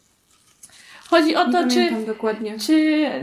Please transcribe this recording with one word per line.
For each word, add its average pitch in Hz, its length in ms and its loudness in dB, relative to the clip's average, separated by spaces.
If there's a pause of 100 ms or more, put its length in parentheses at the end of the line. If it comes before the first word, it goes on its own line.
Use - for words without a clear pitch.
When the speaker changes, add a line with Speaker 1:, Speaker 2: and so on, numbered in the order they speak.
(1080)
Speaker 1:
chodzi 320 260 2
o - 120 2
Speaker 2:
Nie 247 60 0
Speaker 1:
to, 254 100 2
czy, 247 120 0
Speaker 2:
pamiętam 233 300 0
dokładnie. 220 540 -6
Speaker 1:
czy, 311 500 2 (140)